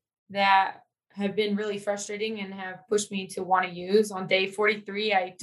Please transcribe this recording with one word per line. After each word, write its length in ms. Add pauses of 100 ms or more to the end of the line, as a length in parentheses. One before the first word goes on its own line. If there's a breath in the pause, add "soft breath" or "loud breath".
(300)
that 520 (320)
have 220
been 200
really 240
frustrating 640
and 120
have 340
pushed 240
me 140
to 180
wanna 260
use. 420
On 160
day 180
forty-three, 680
I 300